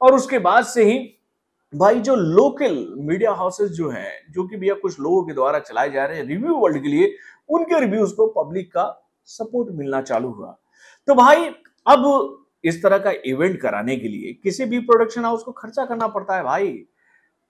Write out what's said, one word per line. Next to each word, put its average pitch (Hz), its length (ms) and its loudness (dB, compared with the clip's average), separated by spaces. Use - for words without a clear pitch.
और 262 120 8
उसके 262 260 2
बाद 202 240 4
से 233 200 2
ही 240 360 0
भाई, 202 240 4
जो 247 160 0
लोकल 180 800 2
मीडिया 180 340 -2
हाउसेस 185 380 -4
जो 165 200 -6
हैं, 98 420 -12
जो 175 160 -4
कि 208 100 -12
भैया 190 160 -2
कुछ 196 260 -8
लोगों 175 240 0
के 160 100 -10
द्वारा 135 260 0
चलाए 131 320 -4
जा 135 140 -2
रहे 160 120 -6
हैं 139 80 -8
रिव्यू 220 300 -4
वर्ल्ड 170 260 0
के 143 60 -6
लिए, 170 280 2
उनके 330 300 0
रिव्यूज 214 320 0
को 220 160 2
पब्लिक 180 400 -4
का - 420 -6
सपोर्ट 226 500 -6
मिलना 135 260 -4
चालू 127 280 -4
हुआ। 98 280 -16
तो 277 80 6
भाई, 294 300 6
अब 269 420 4
इस 165 180 -4
तरह 196 140 4
का 196 140 0
इवेंट 151 360 0
कराने 113 360 -4
के 113 100 -6
लिए 104 260 -10
किसी 190 320 -6
भी 240 140 -4
प्रोडक्शन 233 460 2
हाउस 226 180 -4
को 254 80 -16
खर्चा 240 340 -8
करना 233 220 -4
पड़ता 196 280 -6
है 180 80 -4
भाई। 143 400 -4